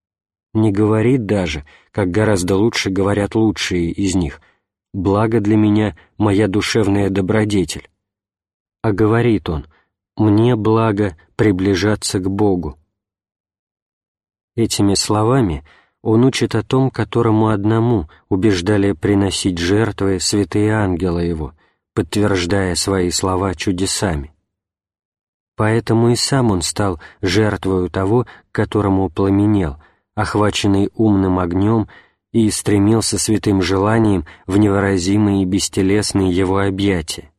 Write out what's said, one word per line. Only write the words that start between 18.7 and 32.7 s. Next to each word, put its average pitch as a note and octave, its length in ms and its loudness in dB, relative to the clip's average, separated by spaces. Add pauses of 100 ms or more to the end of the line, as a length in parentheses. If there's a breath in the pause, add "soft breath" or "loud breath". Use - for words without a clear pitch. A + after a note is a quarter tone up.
приносить F#2+ 680 0
жертвы G2 600 -2
святые G#2 520 0
ангелы F2+ 520 -2
его, D#2 300 -6 (400)
подтверждая F#2+ 840 -2
свои F#2 340 0
слова F#2 460 -2
чудесами. F2+ 760 -4 (1200)
Поэтому A2+ 540 2
и A#2+ 60 2
сам B2+ 360 0
он F2 100 -2
стал F#2+ 380 -4 (200 loud breath)
жертвою F#2+ 720 0
того, G2+ 340 0
к - 40 -12 (260 loud breath)
которому G2 540 0
пламенел, G2 680 0 (380 soft breath)
охваченный G2+ 800 0
умным G2 460 2
огнем, G2 480 0 (440 loud breath)
и A2+ 180 2
стремился G#2 680 0